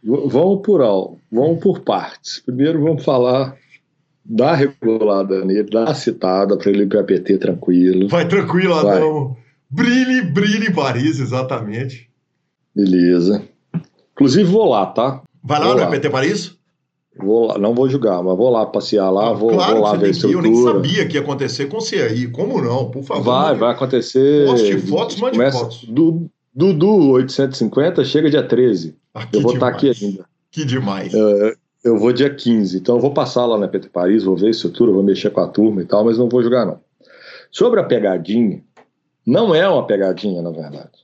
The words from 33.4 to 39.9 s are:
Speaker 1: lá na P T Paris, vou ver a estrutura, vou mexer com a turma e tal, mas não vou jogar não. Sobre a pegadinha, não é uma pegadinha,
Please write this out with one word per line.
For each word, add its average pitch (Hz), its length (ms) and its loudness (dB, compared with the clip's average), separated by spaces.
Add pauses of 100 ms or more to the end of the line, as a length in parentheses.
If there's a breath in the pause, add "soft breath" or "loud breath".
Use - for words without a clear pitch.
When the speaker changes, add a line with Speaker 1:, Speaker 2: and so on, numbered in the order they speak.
Speaker 1:
lá 117 120 0
na 98 100 -2
P 98 120 -4
T - 100 -14
Paris, 92 340 0
vou 95 140 0
ver 98 100 2
a 113 40 2
estrutura, 92 420 -2
vou 98 100 2
mexer 98 280 0
com 87 100 -2
a 85 60 -2
turma 104 340 0
e 85 40 -6
tal, 104 200 0
mas 113 120 0
não 120 120 0
vou 123 120 0
jogar 117 240 0
não. 80 140 -8 (720 loud breath)
Sobre 226 300 2
a - 20 -2
pegadinha, 101 800 -2 (600)
não 180 280 2
é 175 140 2
uma 151 180 0
pegadinha, 95 560 -2